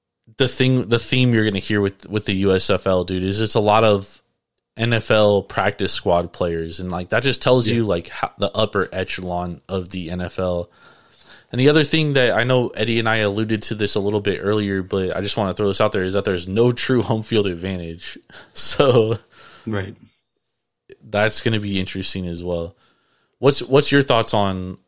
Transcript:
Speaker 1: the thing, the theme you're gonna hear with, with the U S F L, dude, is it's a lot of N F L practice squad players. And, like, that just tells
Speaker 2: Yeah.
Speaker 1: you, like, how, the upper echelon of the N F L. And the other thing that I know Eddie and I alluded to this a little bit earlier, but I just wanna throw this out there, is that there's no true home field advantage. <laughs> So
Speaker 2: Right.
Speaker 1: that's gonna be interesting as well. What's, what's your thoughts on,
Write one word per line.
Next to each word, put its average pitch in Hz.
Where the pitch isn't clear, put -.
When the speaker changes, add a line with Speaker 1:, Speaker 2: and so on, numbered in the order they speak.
Speaker 1:
the 131
thing, 127
the 117
theme 127
you're 110
gonna 98
hear 104
with, -
with 101
the -
U 95
S 92
F 98
L, 92
dude, 92
is 98
it's 110
a 117
lot 107
of 101
N 117
F 113
L 104
practice 98
squad 87
players. 82
And, 90
like, 90
that 113
just 131
tells 127
Speaker 2:
Yeah. 113
Speaker 1:
you, 117
like, 90
how, -
the 101
upper 104
echelon 87
of 92
the 90
N 87
F 87
L. 87
And 120
the 135
other 151
thing 156
that 123
I 113
know 123
Eddie 113
and 117
I 113
alluded 107
to 110
this 104
a 104
little 104
bit 98
earlier, 101
but 92
I 90
just 98
wanna 98
throw 104
this 95
out 107
there, 98
is 92
that 98
there's 90
no 117
true 120
home 110
field 107
advantage. 87
<laughs> -
So 117
Speaker 2:
Right. 98
Speaker 1:
that's 107
gonna 113
be 101
interesting 95
as 87
well. 85
What's, 135
what's 139
your 143
thoughts 120
on, 92